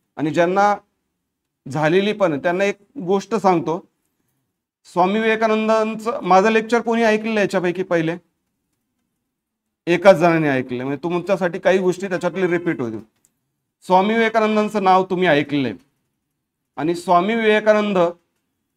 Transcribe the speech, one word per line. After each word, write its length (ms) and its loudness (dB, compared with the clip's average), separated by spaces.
आणि 140 -4
ज्यांना 480 0
झालेली 440 0
पण, 260 -2
त्यांना 240 -2
एक 140 -2
गोष्ट 300 -2
सांगतो. 500 0
स्वामी 340 0
विवेकानंदांचं 1040 0
माझं 260 4
लेक्चर 320 0
कोणी 220 -2
ऐकलेलं 280 0
आहे 100 0
याच्यापैकी 420 -2
पहिले? 340 -2
एकाच 280 6
जणाने 340 2
ऐकलं, 340 -2
म्हणजे 200 -6
तुमच्यासाठी 560 -4
काही 180 2
गोष्टी 300 -2
त्याच्यातले 400 -2
रिपीट 340 -2
होतील. 180 -8
स्वामी 320 2
विवेकानंदांचं 680 0
नाव 200 4
तुम्ही 240 -2
ऐकलेलं 400 0
आहे 100 -10
आणि 200 -4
स्वामी 400 0
विवेकानंद 640 2